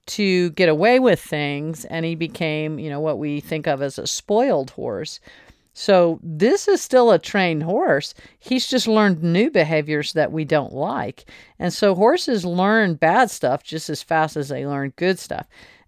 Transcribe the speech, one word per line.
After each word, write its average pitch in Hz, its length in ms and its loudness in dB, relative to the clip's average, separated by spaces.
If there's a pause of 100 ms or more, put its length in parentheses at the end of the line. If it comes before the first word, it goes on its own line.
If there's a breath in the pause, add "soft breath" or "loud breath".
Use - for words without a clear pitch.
to 180 460 0
get 175 180 2
away 202 300 4
with 233 200 4
things, 147 680 -6
and 165 200 -6
he 165 80 -4
became, 156 640 -4
you 156 100 -8
know, 143 120 -6
what 151 180 -2
we 147 220 -4
think 156 260 -6
of 139 160 -2
as 139 160 -6
a - 80 -8
spoiled 208 640 0
horse. 123 500 -8 (540 soft breath)
So 175 480 4
this 175 460 0
is 403 160 2
still 247 280 6
a 185 60 6
trained 170 460 -2
horse. 180 500 0 (240 loud breath)
He's - 300 -4
just 254 200 0
learned 208 360 2
new 175 260 2
behaviors 151 640 0
that 151 180 0
we 156 140 -4
don't 147 280 -2
like. 156 520 -6 (320 loud breath)
And 175 160 -4
so 196 220 2
horses 220 500 2
learn 190 480 2
bad 185 380 2
stuff 135 320 -2
just - 260 -10
as 151 140 -6
fast 156 340 -2
as 143 120 -6
they 135 180 -6
learn 139 300 -6
good 185 200 0
stuff. - 300 -10 (400 soft breath)